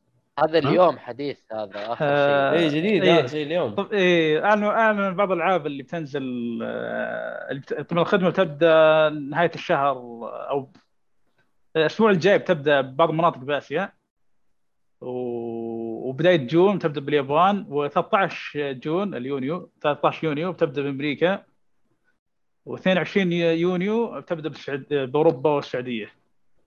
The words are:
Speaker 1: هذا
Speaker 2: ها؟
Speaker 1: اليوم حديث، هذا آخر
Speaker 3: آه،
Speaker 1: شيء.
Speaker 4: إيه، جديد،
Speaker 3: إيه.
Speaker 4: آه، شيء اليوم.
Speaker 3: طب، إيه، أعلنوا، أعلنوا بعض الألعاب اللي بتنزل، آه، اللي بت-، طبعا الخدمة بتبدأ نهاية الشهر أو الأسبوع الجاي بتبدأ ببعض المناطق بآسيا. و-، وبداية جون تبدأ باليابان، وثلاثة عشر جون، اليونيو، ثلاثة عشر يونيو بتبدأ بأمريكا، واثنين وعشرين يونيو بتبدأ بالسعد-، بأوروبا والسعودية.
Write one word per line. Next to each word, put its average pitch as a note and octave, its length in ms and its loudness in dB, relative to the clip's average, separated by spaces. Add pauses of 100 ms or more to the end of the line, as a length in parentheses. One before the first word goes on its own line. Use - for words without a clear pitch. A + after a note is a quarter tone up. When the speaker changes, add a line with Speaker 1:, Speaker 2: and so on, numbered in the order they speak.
(380)
Speaker 1:
هذا D#3+ 200 2
Speaker 2:
ها؟ - 0 -
Speaker 1:
اليوم D#3 400 4
حديث، B2 540 -10
هذا G#2 400 -8
آخر A#2 80 -4
Speaker 3:
آه، C#3+ 500 2
Speaker 1:
شيء. D#3+ 100 2
Speaker 4:
إيه، E3 80 2
جديد، F3 360 0
Speaker 3:
إيه. E3+ 180 6
Speaker 4:
آه، B2 40 -2
شيء D3+ 200 -6
اليوم. D3+ 280 -2
Speaker 3:
طب، G3 180 -4
إيه، E3+ 520 4
أعلنوا، G#3 260 2
أعلنوا G#3 400 2
بعض F#3 220 0
الألعاب F3 340 0
اللي C#3 160 -8
بتنزل، B2+ 800 -6
آه، A#2 880 -8
اللي C#3 100 -8
بت-، - 140 -8
طبعا E3 280 -2
الخدمة F#3 260 2
بتبدأ D#3+ 800 4
نهاية D3+ 460 -2
الشهر C#3+ 420 0 (540)
أو C3+ 220 -4 (1040)
الأسبوع D#3+ 340 4
الجاي F#3+ 280 4
بتبدأ D3 420 2
ببعض C3+ 300 0
المناطق D#3+ 280 0
بآسيا. C#3+ 540 -6 (1080)
و-، A#2 1080 -8
وبداية D#3+ 280 2
جون E3+ 420 2
تبدأ D3 220 -4
باليابان، D3 680 2
وثلاثة D3 500 0
عشر D3 540 -4
جون، D#3 420 -4
اليونيو، C3+ 560 -6 (120)
ثلاثة D3+ 260 0
عشر D#3 180 -2
يونيو D#3 260 -4
بتبدأ D3 300 -2
بأمريكا، D3 600 -2 (1200)
واثنين D#3+ 300 -2
وعشرين F3 360 0
يونيو F3 880 0
بتبدأ D#3 280 -8
بالسعد-، C#3 460 -8
بأوروبا C#3+ 560 2
والسعودية. B2+ 600 -4 (540)